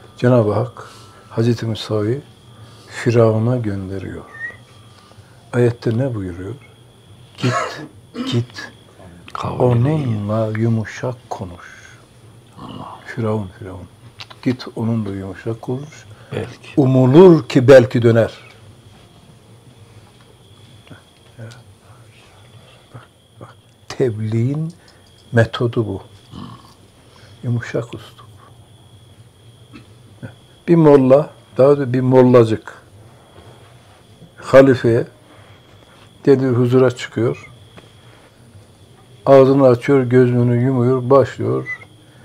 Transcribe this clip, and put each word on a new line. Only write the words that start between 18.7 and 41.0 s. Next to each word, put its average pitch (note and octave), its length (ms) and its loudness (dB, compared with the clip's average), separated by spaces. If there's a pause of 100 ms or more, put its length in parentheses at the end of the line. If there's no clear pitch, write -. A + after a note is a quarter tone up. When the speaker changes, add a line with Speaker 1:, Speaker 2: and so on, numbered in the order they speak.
Speaker 1:
Bak, A2+ 180 -20 (1400)
Bak, - 120 -20 (340)
bak. - 140 -20 (340)
Tebliğin A#2+ 840 -6 (580)
metodu A#2 540 -2
bu. F#2+ 160 -10 (1400)
Yumuşak A#2+ 420 -6
üslup. - 400 -20 (2500)
Bir F3 80 2
molla, C#3+ 540 6 (280)
daha B2+ 100 4
doğrusu C#3+ 240 0
bir C3 80 -2
mollacık B2 800 2 (1500)
halifeye C3 720 4 (1200)
dedi, C3+ 200 4
huzura B2+ 440 2
çıkıyor. - 600 -8 (1800)
Ağzını C3+ 400 6
açıyor, B2+ 360 2
gözünü B2 600 2
yumuyor, B2+ 480 -2